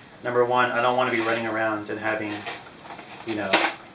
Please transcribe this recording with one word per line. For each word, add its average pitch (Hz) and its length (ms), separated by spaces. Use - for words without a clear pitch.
number 123 200
one, 120 280
I 117 100
don't 123 160
wanna 123 140
be 113 100
running 113 260
around 110 420
and 104 100
having, 107 340
you 113 100
know, 110 160